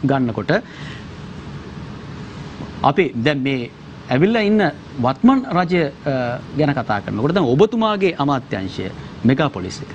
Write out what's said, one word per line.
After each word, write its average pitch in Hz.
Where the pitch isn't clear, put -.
ගන්නකොට 123
අපි 143
දැන් 147
මේ 127
ඇවිල්ලා 196
ඉන්න 208
වත්මන් 247
රජය, 175
අ, 127
ගැන 143
කතා 113
කරනකොට 107
දැන් 180
ඔබතුමාගේ 196
අමාත්‍යාංශය 98
මෙගාපොලිස් 131
එක. -